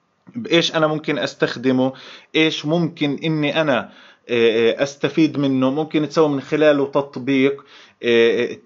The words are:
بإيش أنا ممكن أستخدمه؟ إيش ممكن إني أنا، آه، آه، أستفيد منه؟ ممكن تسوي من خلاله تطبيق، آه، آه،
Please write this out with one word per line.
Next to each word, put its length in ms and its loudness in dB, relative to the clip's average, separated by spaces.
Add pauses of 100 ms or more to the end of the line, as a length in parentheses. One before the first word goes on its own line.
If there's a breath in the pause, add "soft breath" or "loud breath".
(360)
بإيش 400 -2
أنا 120 0
ممكن 300 -4
أستخدمه؟ 760 -2 (420 loud breath)
إيش 300 0
ممكن 580 -2
إني 380 -2
أنا، 180 0 (500 loud breath)
آه، 500 2
آه، 40 -2
أستفيد 560 -2
منه؟ 320 0
ممكن 380 -2
تسوي 200 2
من 120 -4
خلاله 440 2
تطبيق، 800 -2 (380 loud breath)
آه، 400 4
آه، 220 -6